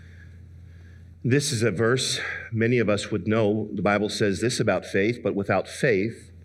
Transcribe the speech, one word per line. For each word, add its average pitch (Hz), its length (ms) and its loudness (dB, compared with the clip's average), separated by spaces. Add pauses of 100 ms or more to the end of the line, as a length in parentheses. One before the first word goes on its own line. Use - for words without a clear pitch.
(1200)
This 139 300 2
is 110 100 0
a 113 80 2
verse 117 480 0 (320)
many 113 260 2
of 104 120 2
us 104 200 0
would 101 160 -4
know. 107 480 2
The 98 80 -4
Bible 101 280 2
says 98 320 0
this 120 180 0
about 95 260 0
faith, 107 380 0
"But 98 100 0
without 98 360 0
faith, 113 600 0 (160)